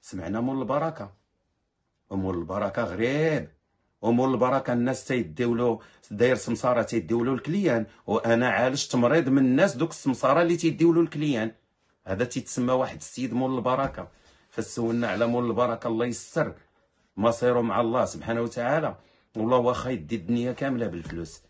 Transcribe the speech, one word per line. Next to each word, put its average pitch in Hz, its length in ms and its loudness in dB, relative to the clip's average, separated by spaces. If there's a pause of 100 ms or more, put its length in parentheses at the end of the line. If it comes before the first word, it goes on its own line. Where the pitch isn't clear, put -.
سمعنا 92 400 -6
مول 135 180 -2
البركه، 135 540 -4 (960)
ومول 95 280 -2
البركه 98 460 -4
غريب، 123 640 0 (540)
ومول 120 280 4
البركه 127 420 2
الناس 123 320 0
تيديو 120 500 0
له، 117 260 0 (300)
داير 120 260 4
سمساره 120 460 0
تيديو 117 420 0
له 131 100 0
الكليان، 139 520 0 (200)
وانا 117 420 2
عالجت 127 480 0
مريض 127 320 4
من 131 100 6
الناس 135 380 4
دوك 160 140 -2
السمساره 139 520 2
اللي 175 140 2
تيديو 165 360 4
له 165 80 4
الكليان. 147 520 0 (540)
هذا 95 180 -2
تيتسمى 123 480 -2
واحد 127 240 0
السيد 120 380 -8
مول 131 220 0
البركه. 123 520 -2 (420)
فسولنا 117 580 -2
على 107 180 0
مول 120 200 0
البركه، 117 420 0
الله 117 180 0
يستر 131 480 -4 (640)
مصيره 123 440 2
مع 113 200 0
الله 117 240 2
سبحانه 117 360 -4
وتعالى. 120 560 -2 (400)
والله 113 200 2
واخا 123 340 2
يدي 110 260 -4
الدنيا 120 360 0
كامله 123 340 -2
بالفلوس 85 640 -8